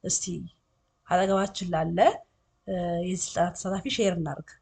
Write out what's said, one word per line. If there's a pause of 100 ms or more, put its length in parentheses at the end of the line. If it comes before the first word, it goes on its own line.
እስቲ (840)
አጠገባችን
ላለ፣ (680)
እ፣ (260)
የዚህ
ስልጠና
ተሳታፊ
ሼር
እናድርግ። (100)